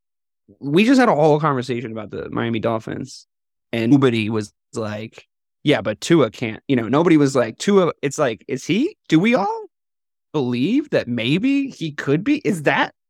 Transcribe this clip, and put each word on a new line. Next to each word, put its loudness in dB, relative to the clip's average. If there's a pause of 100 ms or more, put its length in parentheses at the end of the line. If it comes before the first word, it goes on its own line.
(600)
we 2
just 6
had 4
a 4
whole 4
conversation -2
about -10
the -8
Miami -2
Dolphins, -6 (460)
and 2
nobody 2
was -6 (220)
like, -10 (360)
"Yeah, 2
but -6
Tua 2
can't." -8
You 2
know, -2
nobody 4
was 2
like, -2
"Tua," 2 (100)
it's -6
like, -2
"Is -8
he? -2 (120)
Do 4
we 2
all -2 (680)
believe -2
that -2
maybe 0
he -10
could -2
be?" 0
Is -4
that, 0 (160)